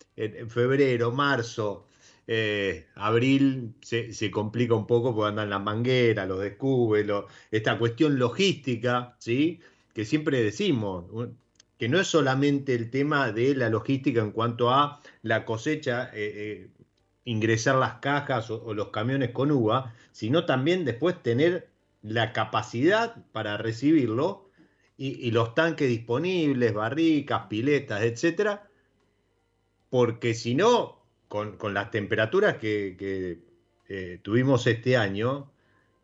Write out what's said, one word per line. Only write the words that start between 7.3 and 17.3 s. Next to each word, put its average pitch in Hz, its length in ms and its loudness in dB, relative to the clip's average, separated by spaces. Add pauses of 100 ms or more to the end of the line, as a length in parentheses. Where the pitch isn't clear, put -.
esta 110 280 0
cuestión 127 400 2
logística, 123 1000 0
¿sí? 147 420 0 (340)
Que 110 100 -4
siempre 151 380 0
decimos, 104 680 -2
un-, 117 280 -10 (400)
que 113 100 -2
no 151 120 2
es 190 80 0
solamente 139 680 2
el 117 160 -4
tema 139 420 0
de 123 220 2
la 123 160 0
logística 127 500 0
en 104 120 -2
cuanto 117 380 0
a 143 300 2 (220)
la 110 240 0
cosecha, 123 680 -4
eh, 104 240 -6
eh, 104 340 -10 (540)
ingresar 113 520 2